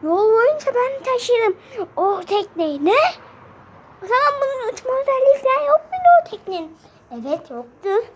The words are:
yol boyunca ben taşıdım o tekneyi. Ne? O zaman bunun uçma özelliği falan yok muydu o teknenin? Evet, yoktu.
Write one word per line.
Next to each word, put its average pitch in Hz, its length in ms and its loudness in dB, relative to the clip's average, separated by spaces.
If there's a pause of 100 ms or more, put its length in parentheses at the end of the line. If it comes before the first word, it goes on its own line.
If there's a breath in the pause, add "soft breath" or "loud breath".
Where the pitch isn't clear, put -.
yol 381 300 2
boyunca 539 420 2
ben 539 280 -2
taşıdım 480 540 0 (400 loud breath)
o 392 240 0
tekneyi. 339 640 -4
Ne? 381 100 4 (1080)
O 381 40 -16
zaman 539 340 2
bunun 523 320 -4
uçma - 200 -10
özelliği 554 500 2
falan 554 260 0
yok 622 120 4
muydu 740 280 0 (120)
o 659 100 -10
teknenin? 370 460 -10 (360 soft breath)
Evet, 269 380 -8
yoktu. 240 380 -10 (280)